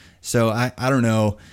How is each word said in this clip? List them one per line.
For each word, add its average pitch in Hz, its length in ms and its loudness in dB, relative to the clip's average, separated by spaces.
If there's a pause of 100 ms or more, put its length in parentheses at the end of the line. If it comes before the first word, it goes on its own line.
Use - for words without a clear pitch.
(260)
So 113 260 0
I, 120 260 -2
I 127 120 -4
don't 131 120 2
know 110 360 0 (160)